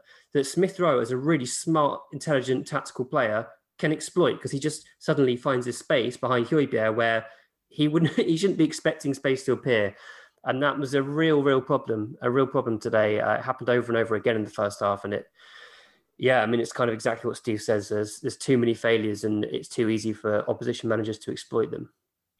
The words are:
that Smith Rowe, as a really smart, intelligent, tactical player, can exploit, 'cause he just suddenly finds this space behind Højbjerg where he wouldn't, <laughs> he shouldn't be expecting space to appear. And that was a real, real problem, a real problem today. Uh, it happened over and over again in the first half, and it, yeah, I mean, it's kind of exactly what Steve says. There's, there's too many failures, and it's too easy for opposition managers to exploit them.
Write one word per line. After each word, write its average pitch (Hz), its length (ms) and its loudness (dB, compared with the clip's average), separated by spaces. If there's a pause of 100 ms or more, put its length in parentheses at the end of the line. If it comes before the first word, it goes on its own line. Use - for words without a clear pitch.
(320)
that 139 140 0
Smith 180 340 0
Rowe, 151 200 4
as 117 120 -2
a 127 60 -2
really 139 280 2
smart, 151 580 0 (100)
intelligent, 131 540 -2
tactical - 360 -6
player, 117 440 0 (320)
can 156 120 0
exploit, 156 500 0
'cause - 100 -8
he 139 80 -4
just 151 280 -6 (120)
suddenly 135 360 2
finds 123 300 -2
this 120 140 -6
space 123 360 0
behind 165 300 0
Højbjerg 117 500 2
where 113 300 2 (420)
he 151 220 0
wouldn't, 160 240 2
<laughs> - 20 -14
he 165 220 2
shouldn't 185 220 0
be 160 40 6
expecting 147 500 0
space 135 300 -2
to 131 80 0
appear. 117 440 0 (500)
And 127 180 0
that 139 160 0
was 139 140 -4
a 139 100 2
real, 147 400 2
real 135 180 4
problem, 117 600 -2
a 123 100 0
real 131 160 2
problem 120 320 -2
today. 107 400 2
Uh, 107 140 0
it 117 80 0
happened 123 280 -4
over 120 220 2
and 117 60 2
over 110 180 0
again 110 220 0
in 107 80 -2
the 101 60 -12
first 101 280 -4
half, 101 240 0
and 101 120 -4
it, - 100 -6 (920)
yeah, 123 260 4
I - 20 2
mean, 117 140 2
it's - 140 -4
kind 123 140 0
of 110 60 0
exactly 113 340 -4
what 104 100 -4
Steve 107 260 -4
says. 104 260 0
There's, 104 300 -4
there's - 180 -8
too 139 180 2
many 117 200 2
failures, 110 480 0
and 107 220 0
it's - 220 -8
too 113 220 0
easy 110 240 0
for 107 340 -2
opposition 120 400 -4
managers 110 320 -2
to - 120 -8
exploit - 400 -2
them. - 180 -10 (500)